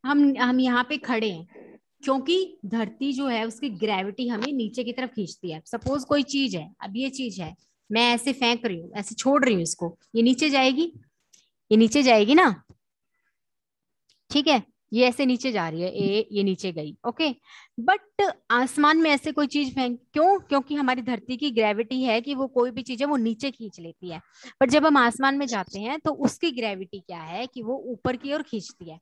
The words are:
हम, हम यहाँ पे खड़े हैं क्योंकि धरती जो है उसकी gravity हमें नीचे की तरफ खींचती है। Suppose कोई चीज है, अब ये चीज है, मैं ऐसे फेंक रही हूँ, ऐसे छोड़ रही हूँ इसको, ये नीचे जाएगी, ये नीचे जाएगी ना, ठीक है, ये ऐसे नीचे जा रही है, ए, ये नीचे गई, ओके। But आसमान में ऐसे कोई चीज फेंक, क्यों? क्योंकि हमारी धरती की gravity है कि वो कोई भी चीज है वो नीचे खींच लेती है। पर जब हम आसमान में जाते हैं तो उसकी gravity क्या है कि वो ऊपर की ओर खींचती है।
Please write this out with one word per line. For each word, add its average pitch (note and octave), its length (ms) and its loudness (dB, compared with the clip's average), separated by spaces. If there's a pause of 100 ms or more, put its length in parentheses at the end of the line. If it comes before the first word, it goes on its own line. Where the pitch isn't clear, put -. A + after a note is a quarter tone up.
हम, C#4+ 340 4
हम B3 200 2
यहाँ B3 280 2
पे D4+ 80 -2
खड़े A3 340 -2
हैं E3+ 160 -10 (580)
क्योंकि D4 640 0
धरती A3+ 460 -4
जो C4+ 140 -2
है A3+ 200 -2
उसकी A3+ 240 -8
gravity G3+ 580 -4
हमें A#3+ 240 -4
नीचे A#3+ 320 -6
की A#3 80 -6
तरफ B3 160 -6
खींचती F3+ 440 -10
है। D#3 140 -12
Suppose C4 380 -6
कोई C#4+ 180 0
चीज C#4 340 -4
है, D#3+ 240 -10
अब G3+ 160 -14
ये C4 140 -4
चीज B3 300 -10
है, E3 140 -10 (360)
मैं A#3+ 240 2
ऐसे A#3+ 180 -2
फेंक A#3+ 340 0
रही F3+ 140 -4
हूँ, E3 160 -16
ऐसे G#3 180 -10
छोड़ C4+ 300 2
रही B3 100 4
हूँ F3 80 0
इसको, E3+ 360 -6 (160)
ये A3+ 80 4
नीचे C4 280 4
जाएगी, C4+ 420 2 (760)
ये G#3+ 60 8
नीचे A3+ 260 6
जाएगी A3+ 320 6
ना, D#4 280 6 (1700)
ठीक D4 180 2
है, C4 140 4 (300)
ये A#3+ 160 6
ऐसे C4 180 0
नीचे B3+ 260 0
जा F3+ 160 -2
रही D#3+ 140 -6
है, F3+ 60 -2
ए, G3+ 440 -2
ये G3+ 100 0
नीचे F#3+ 300 -2
गई, D3+ 240 -10 (120)
ओके। D4+ 200 -2 (520)
But F#4+ 520 0 (180)
आसमान D4 480 2
में D#4+ 120 4
ऐसे D4 220 0
कोई D4 140 0
चीज C4+ 280 -2
फेंक, B3 260 -2 (120)
क्यों? F#4 280 4
क्योंकि C#4 340 -2
हमारी B3+ 280 0
धरती B3 340 -6
की C#4+ 140 -2
gravity A3 520 0
है A#3 180 2
कि C#4 140 -8
वो C4+ 120 -2
कोई B3+ 240 0
भी A#3+ 120 -10
चीज A#3+ 200 -6
है C#4+ 40 0
वो D4 100 0
नीचे A#3 340 -2
खींच G#3+ 300 -16
लेती E3+ 300 -14
है। E3 100 -10 (400)
पर C4+ 100 6
जब D4 160 4
हम D4 100 6
आसमान C4 420 2
में C#4+ 80 -2
जाते G3+ 340 -6
हैं C4 200 -6
तो D#4 100 -2
उसकी D4 400 -2
gravity G3+ 480 -8
क्या E3+ 240 -14
है F3+ 240 -10
कि B3+ 160 -14
वो A#3+ 240 -6
ऊपर B3+ 300 -6
की C#4 180 -6
ओर D#4 80 -4
खींचती F#3 480 -12
है। D#3+ 120 -18